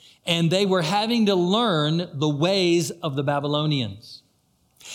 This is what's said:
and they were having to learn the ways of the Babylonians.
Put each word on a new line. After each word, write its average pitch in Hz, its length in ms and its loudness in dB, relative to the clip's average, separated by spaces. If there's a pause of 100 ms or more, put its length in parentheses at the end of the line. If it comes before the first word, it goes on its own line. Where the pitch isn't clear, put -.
(240)
and 170 240 2
they 185 160 2
were 185 180 2
having 208 440 0
to 196 80 4
learn 175 800 0
the 151 140 0
ways 170 640 2
of 139 240 -6
the 143 80 -2
Babylonians. 143 1000 -4 (720)